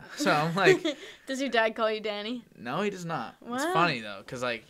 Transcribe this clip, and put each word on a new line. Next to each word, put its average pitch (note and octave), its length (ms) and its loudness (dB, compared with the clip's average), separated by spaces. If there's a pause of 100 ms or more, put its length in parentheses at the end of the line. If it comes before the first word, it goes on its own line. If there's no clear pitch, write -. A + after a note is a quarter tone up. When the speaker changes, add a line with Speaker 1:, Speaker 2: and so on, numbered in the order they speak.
Speaker 1:
<laughs> - 80 -14
So C#4+ 140 2
I'm D#3+ 240 2
like F4+ 280 6 (260)
Speaker 2:
<laughs> - 180 -20
Does C4+ 160 -4
your C4+ 80 -2
dad A3+ 260 2
call A3 160 2
you A3 80 -4
Danny? G#3 440 -6 (120)
Speaker 1:
No, B2+ 240 -4
he G#3 80 0
does F#3 160 -4
not. C#3+ 380 -6
It's - 80 -12
Speaker 2:
What? B3+ 240 0
Speaker 1:
funny, D#3+ 260 4
though, G#2 260 -10
'cause, B2 160 -8
like, A#2 280 -2